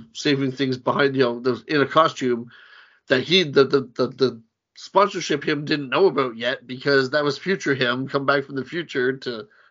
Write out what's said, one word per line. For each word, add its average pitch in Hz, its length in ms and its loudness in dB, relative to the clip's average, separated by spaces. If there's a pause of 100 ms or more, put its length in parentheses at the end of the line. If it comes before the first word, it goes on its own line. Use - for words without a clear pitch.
(120)
saving 139 400 0
things 131 260 -2
behind, 135 380 0
you 135 80 6
know, 120 160 0
that 127 100 0
was 113 140 -4
in 151 180 0
a 131 40 0
costume 127 640 0 (580)
that 127 140 2
he, 175 200 4
the, 139 220 4
the, 139 160 2
the, 127 280 -4
the 117 340 -2 (340)
sponsorship 185 680 0
him 151 220 -2
didn't 147 240 -4
know 151 180 4
about 135 300 0
yet 123 280 -4
because 127 460 0
that 147 140 0
was 143 120 -2
future 175 380 -2
him 127 320 -2
come 139 200 -4
back 139 180 2
from 143 100 -14
the 131 100 -4
future 131 520 -4
to 113 320 -10 (220)